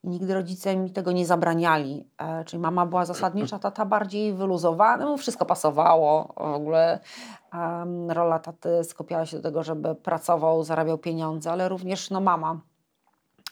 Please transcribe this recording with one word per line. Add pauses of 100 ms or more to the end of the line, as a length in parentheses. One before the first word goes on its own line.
I
nigdy
rodzice
mi
tego
nie
zabraniali. (100)
E,
czyli
mama
była
zasadnicza,
tata
bardziej
wyluzowany.
No,
wszystko
pasowało
w
ogóle. (540)
Em,
rola
taty
skupiała
się
do
tego,
żeby
pracował,
zarabiał
pieniądze,
ale
również,
no,
mama, (920)